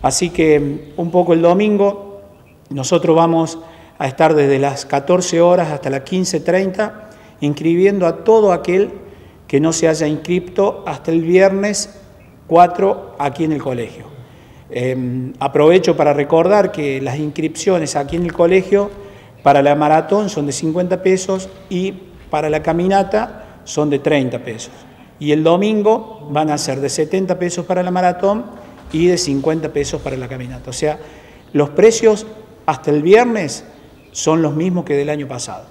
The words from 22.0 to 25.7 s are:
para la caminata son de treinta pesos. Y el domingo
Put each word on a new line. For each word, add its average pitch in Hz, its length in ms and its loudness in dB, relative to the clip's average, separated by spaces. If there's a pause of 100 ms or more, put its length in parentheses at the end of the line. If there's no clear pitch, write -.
para 151 200 -2
la 151 120 0
caminata 190 1000 -2
son 151 280 -2
de 139 100 0
treinta 131 400 0
pesos. - 340 -14 (460)
Y 147 100 -4
el 156 140 2
domingo 208 880 0